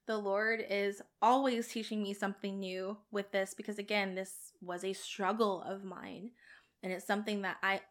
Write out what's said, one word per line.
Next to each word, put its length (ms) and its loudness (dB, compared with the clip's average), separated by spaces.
The 120 0
Lord 520 2
is 320 2
always 460 6
teaching 340 -2
me 120 -2
something 460 -4
new 360 -4
with 200 -2
this 220 2
because, 240 -6
again, 380 0
this 460 -8
was 240 -4
a 80 0
struggle 680 0
of 200 -6
mine. 460 -10
And 100 -4
it's 140 -6
something 340 0
that 200 -2
I 300 2